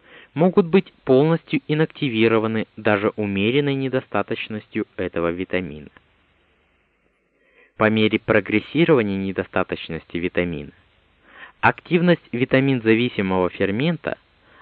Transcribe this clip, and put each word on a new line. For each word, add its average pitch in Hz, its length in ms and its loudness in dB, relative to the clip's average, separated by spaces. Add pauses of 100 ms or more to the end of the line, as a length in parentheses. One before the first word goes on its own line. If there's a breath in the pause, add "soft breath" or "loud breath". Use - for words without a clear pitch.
(320 loud breath)
могут 180 340 2
быть 180 260 0 (120)
полностью 151 640 2
инактивированы 113 1000 0 (100)
даже 107 400 0
умеренной 110 580 0
недостаточностью 113 1120 -6 (100)
этого 87 340 -4
витамина. 87 600 -8 (1900 soft breath)
По 110 140 4
мере 110 280 2
прогрессирования 107 1000 0
недостаточности 92 1000 -6
витамина, 85 560 -4 (880 loud breath)
активность 170 600 2 (100)
витамин-зависимого 113 1160 0
фермента, 117 680 -2 (460 soft breath)